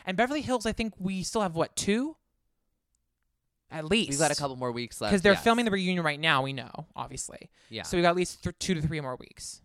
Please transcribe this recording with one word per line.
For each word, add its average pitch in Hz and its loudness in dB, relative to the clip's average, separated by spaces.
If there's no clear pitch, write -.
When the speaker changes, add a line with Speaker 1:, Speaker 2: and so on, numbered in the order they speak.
Speaker 1:
And 190 -4
Beverly 254 2
Hills, 233 0
I 214 0
think 226 -4
we 190 -4
still - -2
have, 180 -2
what, 160 0
two? 254 0
At 156 -8
least. 190 2
Speaker 2:
We've 139 0
got 151 4
a 147 -2
couple 139 -4
more 127 -4
weeks 117 -6
left, 107 0
Speaker 1:
'Cause 196 4
they're 196 8
Speaker 2:
yes. - -2
Speaker 1:
filming 233 4
the 220 0
reunion 185 0
right 147 -2
now, 151 4
we 135 -4
know, 123 -10
obviously. - -10
Speaker 2:
Yeah. 113 -8
Speaker 1:
So - -2
we 175 4
got 175 8
at 175 4
least - -2
th-, 175 -6
two 185 0
to 156 -2
three 156 -2
more 131 -6
weeks. - -14